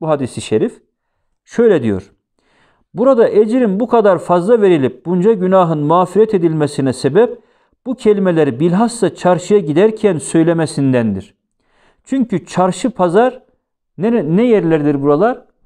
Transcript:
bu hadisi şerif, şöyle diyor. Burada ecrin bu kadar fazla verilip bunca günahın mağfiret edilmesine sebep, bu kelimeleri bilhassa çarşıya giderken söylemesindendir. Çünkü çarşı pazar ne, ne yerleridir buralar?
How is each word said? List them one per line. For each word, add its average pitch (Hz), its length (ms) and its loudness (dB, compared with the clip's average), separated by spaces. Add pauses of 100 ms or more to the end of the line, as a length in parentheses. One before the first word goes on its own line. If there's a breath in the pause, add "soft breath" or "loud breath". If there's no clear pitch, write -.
bu 160 80 -6
hadisi 139 320 -4
şerif, - 400 -4 (640)
şöyle 208 380 0
diyor. 101 300 -4 (800)
Burada 226 340 2
ecrin 214 520 0
bu 240 80 -4
kadar 202 300 0
fazla 180 440 0
verilip 160 440 0
bunca 180 260 0
günahın 185 460 0
mağfiret 180 560 0
edilmesine 151 580 0
sebep, 208 460 0 (480 soft breath)
bu 254 80 -6
kelimeleri 170 680 0
bilhassa 185 540 -2
çarşıya 180 460 0
giderken 185 580 0
söylemesindendir. 139 1160 -2 (680)
Çünkü 233 420 -4
çarşı 185 440 -2
pazar 214 520 0 (560)
ne, 175 380 -2
ne 226 80 2
yerleridir 160 580 0
buralar? 165 400 0 (240)